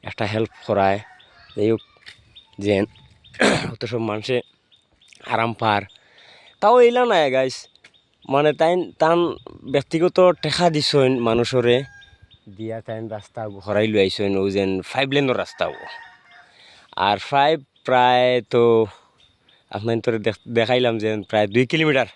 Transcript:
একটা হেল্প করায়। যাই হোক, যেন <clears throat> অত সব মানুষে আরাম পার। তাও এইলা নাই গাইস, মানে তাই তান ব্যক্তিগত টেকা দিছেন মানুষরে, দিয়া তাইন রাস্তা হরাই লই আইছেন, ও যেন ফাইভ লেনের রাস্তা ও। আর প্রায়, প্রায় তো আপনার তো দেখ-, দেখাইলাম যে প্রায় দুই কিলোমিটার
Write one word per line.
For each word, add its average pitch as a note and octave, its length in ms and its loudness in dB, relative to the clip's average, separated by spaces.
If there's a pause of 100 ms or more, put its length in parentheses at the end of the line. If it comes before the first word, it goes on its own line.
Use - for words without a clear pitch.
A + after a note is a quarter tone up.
একটা - 280 -6
হেল্প A2 200 -4 (140)
করায়। G2+ 340 2 (560)
যাই G#2+ 140 0
হোক, A2+ 120 -2 (760)
যেন G2+ 240 0 (580)
<clears throat> G3+ 320 0
অত - 120 -12
সব A#2 260 -6
মানুষে G#2+ 260 -4 (960)
আরাম A2+ 280 -2
পার। G#2 220 0 (800)
তাও G#3+ 200 4
এইলা A#3+ 240 6
নাই G3+ 180 2 (120)
গাইস, C3 220 0 (720)
মানে C#3+ 300 2
তাই D#3+ 140 2 (260)
তান E3 200 2 (560)
ব্যক্তিগত E3 440 0 (240)
টেকা D#3 280 0
দিছেন C#3+ 400 2 (180)
মানুষরে, A#2+ 480 2 (760)
দিয়া A2 320 -10
তাইন A2+ 180 -10 (120)
রাস্তা G#2 240 -16 (240)
হরাই G#2 280 2
লই G#2 120 4
আইছেন, G2 260 -2 (100)
ও - 100 0
যেন F#2+ 200 0 (200)
ফাইভ C3+ 240 -2
লেনের C3+ 280 2
রাস্তা - 220 -6 (100)
ও। - 40 -18 (1200)
আর G2+ 220 0
প্রায়, C#3 360 0 (300)
প্রায় B2+ 440 2 (220)
তো A#2+ 120 2 (1080)
আপনার A2 280 -4
তো A#2 200 -2
দেখ-, G#2 360 -6
দেখাইলাম A#2+ 440 2
যে G#2+ 100 -4 (180)
প্রায় G#2+ 220 0
দুই A#2 180 2
কিলোমিটার D3 500 0